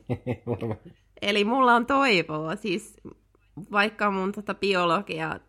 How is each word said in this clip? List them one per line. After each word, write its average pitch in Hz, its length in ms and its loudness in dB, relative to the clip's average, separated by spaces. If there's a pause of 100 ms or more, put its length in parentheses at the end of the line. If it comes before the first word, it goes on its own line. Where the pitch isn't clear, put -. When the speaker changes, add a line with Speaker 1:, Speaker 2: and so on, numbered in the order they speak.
Speaker 1:
<laughs> - 420 -6
Varmaan. 113 320 -4 (440)
Speaker 2:
Eli 208 220 2
mulla 240 300 4
on 240 120 2
toivoa. 175 720 2
Siis 170 400 -6 (760)
vaikka 208 380 0
mun, 190 220 -2
tota, 202 220 -8
biologia 175 960 0